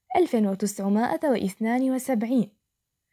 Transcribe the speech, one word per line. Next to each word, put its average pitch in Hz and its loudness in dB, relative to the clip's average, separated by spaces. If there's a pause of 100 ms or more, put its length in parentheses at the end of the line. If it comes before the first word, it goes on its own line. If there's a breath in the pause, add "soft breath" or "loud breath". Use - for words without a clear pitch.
(160)
ألف 339 2
وتسعمائة 208 0
واثنان 233 0
وسبعين، 247 0 (640)